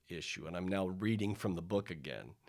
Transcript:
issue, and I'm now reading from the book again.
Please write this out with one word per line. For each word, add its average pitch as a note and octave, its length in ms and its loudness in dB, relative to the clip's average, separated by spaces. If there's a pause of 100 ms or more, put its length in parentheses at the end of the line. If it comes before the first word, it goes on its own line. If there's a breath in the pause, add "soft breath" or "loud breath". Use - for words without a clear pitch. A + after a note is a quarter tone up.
issue, - 360 -6
and E2 100 -4
I'm F2+ 120 0
now F#2+ 200 4
reading G#2 460 2
from G2+ 220 0
the E2+ 60 -4
book G2+ 280 2
again. C2 460 -8 (140 loud breath)